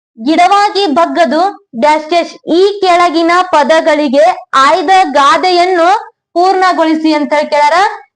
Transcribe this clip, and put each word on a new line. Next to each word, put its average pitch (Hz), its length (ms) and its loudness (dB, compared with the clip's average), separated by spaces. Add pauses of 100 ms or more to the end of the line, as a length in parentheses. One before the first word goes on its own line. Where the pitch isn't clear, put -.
(240)
"ಗಿಡವಾಗಿ 392 600 0
ಬಗ್ಗದು 320 840 -2 (120)
ಡ್ಯಾಶ್ 302 280 0
ಡ್ಯಾಶ್ 330 400 -4
ಈ 392 320 0
ಕೆಳಗಿನ 339 500 0 (220)
ಪದಗಳಿಗೆ 302 1000 0
ಆಯ್ದ 302 360 2 (220)
ಗಾದೆಯನ್ನು 349 1000 0 (200)
ಪೂರ್ಣಗೊಳಿಸಿ" 330 840 0
ಅಂತ 294 180 -4
ಹೇಳಿ 302 180 -2
ಕೇಳ್ಯಾರ. 294 220 0 (440)